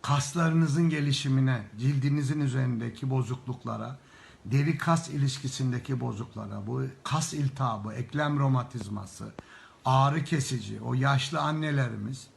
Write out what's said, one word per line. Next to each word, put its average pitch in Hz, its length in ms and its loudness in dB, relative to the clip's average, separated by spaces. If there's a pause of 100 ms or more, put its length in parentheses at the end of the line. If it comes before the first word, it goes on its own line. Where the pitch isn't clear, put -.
Kaslarınızın 160 880 4
gelişimine, 135 720 2 (160)
cildinizin 143 600 2
üzerindeki 123 720 -2
bozukluklara, 123 880 -4 (460)
deri 143 340 2
kas 165 320 2
ilişkisindeki 131 920 -2
bozuklara, 104 640 -6
bu 131 160 -2 (200)
kas 160 320 -2
iltihabı, 123 580 -2
eklem 147 460 -2
romatizması, 110 920 -2 (520)
ağrı 139 400 4
kesici, 110 560 -2
o 120 140 -4
yaşlı 135 460 2
annelerimiz 139 840 -2 (100)